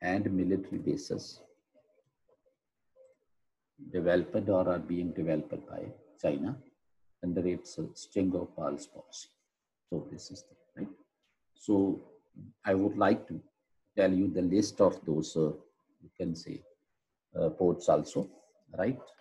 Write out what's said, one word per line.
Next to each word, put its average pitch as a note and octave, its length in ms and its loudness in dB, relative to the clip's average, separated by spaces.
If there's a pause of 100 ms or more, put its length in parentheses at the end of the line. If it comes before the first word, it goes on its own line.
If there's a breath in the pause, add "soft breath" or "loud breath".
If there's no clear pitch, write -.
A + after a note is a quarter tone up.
and F#2+ 300 0
military F#2+ 460 0
bases - 640 -6 (2500)
developed F2+ 580 2
or F#2 200 4
are F2 100 0
being F2 320 -4
developed D#2 560 -4
by G1+ 140 -10 (400)
China E2 360 -2 (680)
under F2 240 -2
its, - 320 -4
uh, D#2+ 40 -6 (100)
string F#2 420 -2
of E2+ 200 -6
pearls D2 320 -4
policy. - 420 -18 (600)
So - 220 -6
this - 200 -16
is - 120 -16
the, - 380 -20
right. - 120 -8 (600)
So G2 480 2 (640)
I G2+ 80 2
would G2 240 2
like G2+ 300 4
to D#2+ 140 -10 (560)
tell F#2+ 140 6
you F#2+ 180 4
the F#2 120 0
list F#2+ 400 2
of F#2 240 6
those, D#2 300 -2
uh, D#2 160 4 (500)
you - 160 -20
can E2+ 180 -4
say, - 260 -12 (760)
uh, D#2+ 120 2
ports - 400 2
also, D#2 400 2 (480)
right? A#2+ 220 0 (220)